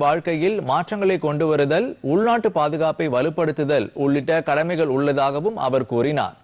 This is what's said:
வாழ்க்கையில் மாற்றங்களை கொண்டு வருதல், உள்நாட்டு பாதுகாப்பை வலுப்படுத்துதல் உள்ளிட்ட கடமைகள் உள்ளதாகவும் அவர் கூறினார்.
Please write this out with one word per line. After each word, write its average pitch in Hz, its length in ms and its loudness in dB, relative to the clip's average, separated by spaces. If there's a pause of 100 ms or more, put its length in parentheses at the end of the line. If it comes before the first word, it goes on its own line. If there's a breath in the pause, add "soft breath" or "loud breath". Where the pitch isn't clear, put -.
வாழ்க்கையில் 165 520 0 (140)
மாற்றங்களை 190 540 0
கொண்டு 147 260 0
வருதல், 151 380 2 (240)
உள்நாட்டு 220 460 2
பாதுகாப்பை 156 580 0
வலுப்படுத்துதல் 147 720 0 (160)
உள்ளிட்ட 143 340 2 (120)
கடமைகள் 160 480 0
உள்ளதாகவும் 143 680 0
அவர் 131 260 0
கூறினார். 123 520 0